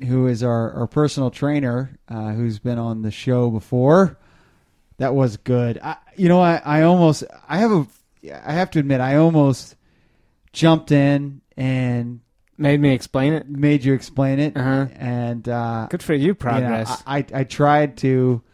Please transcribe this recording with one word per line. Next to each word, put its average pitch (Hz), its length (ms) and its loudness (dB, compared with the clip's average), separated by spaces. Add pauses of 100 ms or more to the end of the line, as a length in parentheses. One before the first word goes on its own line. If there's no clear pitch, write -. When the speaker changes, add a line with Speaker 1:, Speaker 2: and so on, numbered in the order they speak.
Speaker 1:
who 127 200 0
is 120 180 -2
our, 117 280 -2
our 120 140 -6
personal 139 440 -2
trainer, 135 680 -4 (100)
uh, 107 240 -8
who's 113 260 -4
been 120 200 -6
on 117 240 -6
the 107 80 -4
show 123 400 -2
before. 131 680 2 (800)
That 131 160 -2
was 127 240 0
good. 123 440 -2
I, 156 140 -10 (180)
you 185 140 0
know, 180 120 6
I, 170 240 2
I 151 180 2
almost, 170 420 4 (240)
I 156 100 -4
have 220 140 2
a, 156 140 0 (600)
I 143 60 -6
have 180 200 -2
to 165 60 0
admit, 139 220 0
I 131 160 0
almost 151 580 2 (800)
jumped 160 400 2
in 139 480 0 (160)
and 123 640 -4 (360)
Speaker 2:
Made 147 240 2
me 143 140 4
explain 135 380 -2
it? 151 160 -4
Speaker 1:
made 147 360 0
you 135 100 2
explain 135 440 -2
it. 147 180 -2
Speaker 2:
Uh-huh. 135 380 -2
Speaker 1:
And, 120 540 -6
uh, 117 420 -6
Speaker 2:
Good 175 140 -8
for 165 100 -2
you, 139 80 0
Speaker 1:
you 156 60 2
know, 202 60 0
Speaker 2:
progress. 120 720 -4
Speaker 1:
I, 139 140 -4
I, 139 80 -4 (140)
I 131 40 0
tried 147 540 2
to 127 420 2 (140)